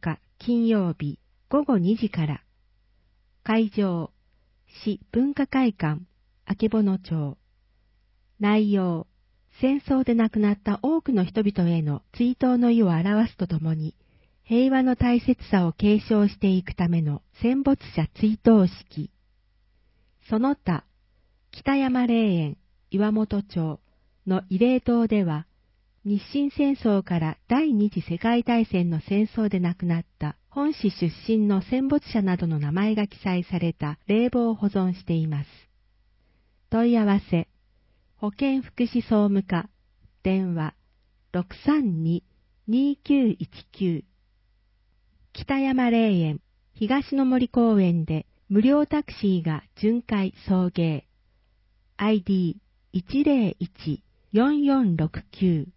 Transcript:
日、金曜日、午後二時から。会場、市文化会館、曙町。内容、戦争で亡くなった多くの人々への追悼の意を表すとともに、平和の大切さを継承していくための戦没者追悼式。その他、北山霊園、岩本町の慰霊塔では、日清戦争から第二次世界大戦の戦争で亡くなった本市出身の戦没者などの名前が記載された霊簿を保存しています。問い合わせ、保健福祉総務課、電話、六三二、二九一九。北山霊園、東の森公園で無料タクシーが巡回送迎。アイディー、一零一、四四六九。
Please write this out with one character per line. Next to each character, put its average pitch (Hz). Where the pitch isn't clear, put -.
日、 160
金 233
曜 202
日、 143
午 285
後 247
二 185
時 214
か 160
ら。 -
会 220
場、 180
市 208
文 269
化 277
会 262
館、 160
曙 208
町。 156
内 208
容、 180
戦 269
争 262
で 240
亡 226
く -
な 208
っ 202
た 202
多 311
く 269
の 190
人 220
々 190
へ 165
の 147
追 240
悼 254
の 240
意 233
を 196
表 202
す -
と 180
と 160
も 160
に、 156
平 254
和 262
の 254
大 240
切 -
さ 180
を 165
継 208
承 208
し -
て 202
い 185
く -
た 175
め 170
の 147
戦 262
没 277
者 160
追 214
悼 214
式。 -
そ 220
の 269
他、 -
北 -
山 254
霊 226
園、 151
岩 208
本 214
町 160
の 190
慰 185
霊 247
塔 233
で 208
は、 160
日 202
清 285
戦 277
争 202
か 175
ら 160
第 285
二 208
次 175
世 170
界 233
大 233
戦 175
の 165
戦 208
争 214
で 190
亡 175
く 175
な 165
っ -
た 151
本 294
市 208
出 175
身 220
の 196
戦 262
没 294
者 220
な 180
ど 175
の 160
名 147
前 208
が 208
記 -
載 180
さ 185
れ 165
た 151
霊 233
簿 240
を 226
保 208
存 185
し 185
て 175
い 160
ま 147
す。 -
問 233
い 233
合 220
わ 202
せ、 170
保 208
健 269
福 -
祉 240
総 208
務 196
課、 185
電 190
話、 156
六 180
三 247
二、 165
二 269
九 269
一 -
九。 175
北 -
山 262
霊 226
園、 156
東 262
の 269
森 254
公 226
園 170
で 156
無 202
料 285
タ 294
ク -
シ 190
ー 165
が 156
巡 233
回 196
送 185
迎。 165
ア 214
イ 214
デ 190
ィ 180
ー、 -
一 254
零 269
一、 -
四 285
四 262
六 156
九。 175